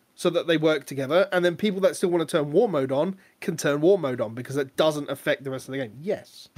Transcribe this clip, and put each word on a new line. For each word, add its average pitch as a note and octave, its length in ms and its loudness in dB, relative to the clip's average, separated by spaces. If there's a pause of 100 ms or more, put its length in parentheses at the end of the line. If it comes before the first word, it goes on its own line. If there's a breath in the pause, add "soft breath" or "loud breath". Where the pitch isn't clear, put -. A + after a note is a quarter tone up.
(140)
so - 160 -2
that E3 160 0
they E3 120 4
work D#3 280 2
together, C#3 460 0
and F3+ 120 2
then F3 120 2
people G3 240 0
that F3+ 160 2
still F#3 140 0
wanna E3+ 160 0
turn D3 260 -2
war G#3 180 4
mode C3+ 220 0
on E3 260 -2 (220 soft breath)
can F3 180 -6
turn D3 240 0
war F#3+ 160 6
mode C3 240 -2
on A2+ 140 -6
because B2 200 -10
that C#3 200 -4
doesn't D3+ 340 0
affect C#3+ 340 -4
the C#3 60 -8
rest C3 180 -10
of C3+ 40 -12
the C3+ 80 -8
game. A2+ 200 -8
Yes. - 580 -10